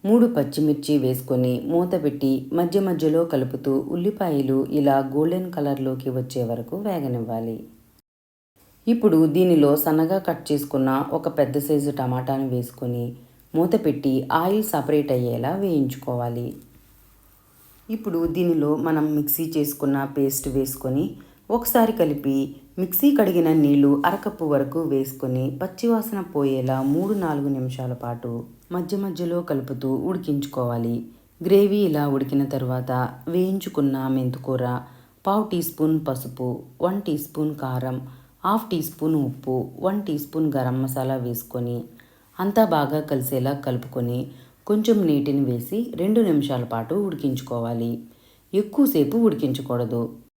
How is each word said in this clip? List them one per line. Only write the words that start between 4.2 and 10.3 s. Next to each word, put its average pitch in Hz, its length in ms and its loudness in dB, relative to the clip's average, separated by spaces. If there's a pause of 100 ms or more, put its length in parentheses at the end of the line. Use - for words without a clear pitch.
ఇలా 139 240 4 (140)
గోల్డెన్ 170 420 0
కలర్లోకి 135 580 -2
వచ్చే 127 340 -4
వరకు 117 340 -6
వేగనివ్వాలి. 120 760 -4 (1300)
ఇప్పుడు 214 400 6
దీనిలో 160 480 6
సన్నగా 160 440 2
కట్ 175 240 -4